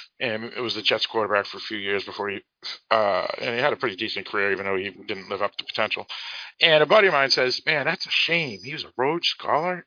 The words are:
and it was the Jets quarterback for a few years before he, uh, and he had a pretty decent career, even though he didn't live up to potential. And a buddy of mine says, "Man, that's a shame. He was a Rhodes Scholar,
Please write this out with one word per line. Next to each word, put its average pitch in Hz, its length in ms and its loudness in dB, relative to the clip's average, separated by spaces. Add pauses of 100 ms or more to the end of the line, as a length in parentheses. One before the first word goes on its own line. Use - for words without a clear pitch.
(200)
and 113 260 -4
it 110 160 -10
was 107 140 -2
the 107 60 -6
Jets 110 260 0
quarterback 104 400 0
for 98 100 -12
a 92 40 -12
few 110 160 -8
years 98 260 -2
before 101 260 -6
he, 98 120 -6 (500)
uh, 101 340 4 (140)
and 117 160 -4
he 123 60 0
had 139 120 2
a - 40 -6
pretty 107 180 -2
decent 95 320 -6
career, 101 240 0
even 95 140 -2
though 98 120 0
he 98 120 -4
didn't 98 400 -10
live 98 120 -4
up 101 140 -2
to - 80 -10
potential. 104 420 -4 (560)
And 156 220 8
a - 20 2
buddy 202 220 8
of 175 60 4
mine 135 180 4
says, 127 340 2
"Man, 151 200 2
that's 165 200 -2
a - 60 -8
shame. 151 520 0
He 143 100 -10
was 151 100 -8
a - 140 -20
Rhodes 151 320 2
Scholar, 170 580 0